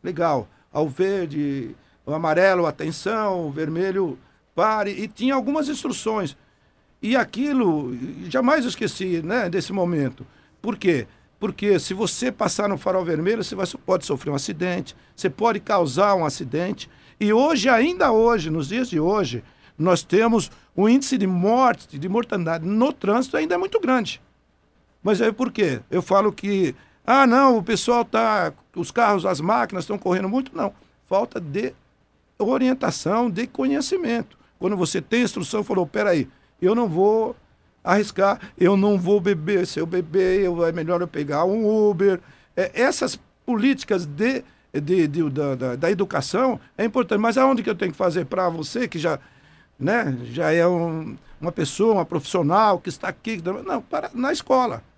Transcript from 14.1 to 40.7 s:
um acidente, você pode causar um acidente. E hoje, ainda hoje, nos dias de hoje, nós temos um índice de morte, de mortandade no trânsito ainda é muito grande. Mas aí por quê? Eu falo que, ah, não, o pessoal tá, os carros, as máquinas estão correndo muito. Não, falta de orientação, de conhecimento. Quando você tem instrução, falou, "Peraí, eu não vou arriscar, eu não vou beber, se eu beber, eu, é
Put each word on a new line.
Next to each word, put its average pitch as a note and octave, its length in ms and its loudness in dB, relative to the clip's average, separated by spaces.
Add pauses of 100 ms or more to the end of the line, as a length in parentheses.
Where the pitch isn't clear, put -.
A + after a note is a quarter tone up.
um C#3+ 60 -2
acidente, D#3+ 600 -6 (200)
você - 120 -4
pode G#3+ 320 0
causar F#3+ 540 2
um F3 100 2
acidente. D3 640 -4 (320)
E G#3 140 2
hoje, C4 340 4
ainda C#4 440 4
hoje, A3 400 2
nos D#3 160 -2
dias A#3+ 200 -2
de E3+ 120 -2
hoje, D#3 440 0 (320)
nós F3 280 2
temos A3 480 2 (260)
um G3+ 100 4
índice C4 300 4
de G3 80 2
morte, G3+ 720 2
de D3+ 100 -8
mortandade F3 560 -2
no A3 300 2
trânsito B3 440 0
ainda D#4+ 180 0
é - 20 -2
muito G4 220 -2
grande. B3+ 420 -2 (800)
Mas G3 180 2
aí A3+ 120 2
por A#3+ 200 -2
quê? D3 280 0 (100)
Eu F3+ 140 -2
falo G3 280 2
que, F#3+ 440 -2 (280)
ah, C4+ 220 6
não, B3+ 320 6
o F#3+ 60 -2
pessoal A#3 420 0
tá, G#3+ 480 0 (220)
os - 160 -6
carros, G#3 340 2
as F3 160 -2
máquinas G3+ 440 0
estão G#3 120 -6
correndo F#3+ 320 -2
muito. C4 260 -4
Não, A3 160 -4 (360)
falta G3 340 -2
de E3 320 -6 (640)
orientação, B3 960 0
de A3+ 160 -6
conhecimento. C4+ 880 -4 (220)
Quando F#3+ 180 -2
você F3 240 -2
tem A#3 220 0
instrução, G3+ 400 -4
falou, F#3 240 -2
"Peraí, F#3+ 420 0 (320)
eu G3 140 2
não A#3+ 120 0
vou G#3+ 480 2 (480)
arriscar, G3 560 2 (200)
eu F#3+ 180 6
não G3+ 180 4
vou G3 240 2
beber, F3+ 460 0
se - 140 -8
eu D#3+ 80 -2
beber, F#3 540 0
eu, F3 220 0
é E3 80 2